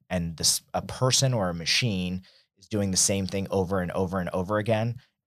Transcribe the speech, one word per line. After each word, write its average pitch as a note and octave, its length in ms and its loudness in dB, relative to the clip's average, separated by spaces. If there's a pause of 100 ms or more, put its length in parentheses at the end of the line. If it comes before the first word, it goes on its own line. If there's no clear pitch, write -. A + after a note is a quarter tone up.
and E2+ 280 -2
this, - 240 0 (120)
a F2+ 80 -2
person B2+ 520 2
or G2 160 0
a F2 40 -2
machine F#2 680 0 (360)
is - 100 -20
doing G2+ 240 0
the F#2 60 0
same G2 300 2
thing G2 240 -4
over F#2+ 300 2
and F2 100 -2
over F#2 280 -2
and E2+ 120 -2
over F#2 260 0
again, A2 380 0 (320)